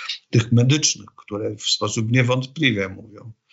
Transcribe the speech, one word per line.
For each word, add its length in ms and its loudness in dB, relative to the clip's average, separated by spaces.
tych 220 2
medycznych, 540 2
które 400 -8
w 60 -18
sposób 480 -2
niewątpliwie 800 0
mówią, 440 -16